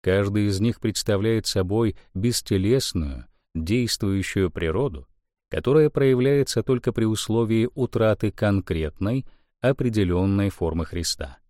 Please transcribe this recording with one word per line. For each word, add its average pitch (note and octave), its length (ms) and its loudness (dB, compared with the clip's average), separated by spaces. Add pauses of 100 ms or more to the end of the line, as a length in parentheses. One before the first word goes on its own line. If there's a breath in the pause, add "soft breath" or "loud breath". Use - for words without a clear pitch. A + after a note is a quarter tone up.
Каждый G2+ 460 2
из G2 140 0
них A#2 180 0
представляет G#2+ 640 0
собой G2+ 520 0 (160 soft breath)
бестелесную, F#2+ 1120 -2 (280)
действующую G2 960 0
природу, E2+ 580 -4 (420)
которая D3+ 400 4
проявляется C3+ 760 2
только B2 300 0
при A2+ 100 0
условии A2+ 720 0
утраты A2 560 0
конкретной, G2 920 -2 (360)
определённой G2 880 0
формы E2 360 -4
Христа. E2 520 -8 (120)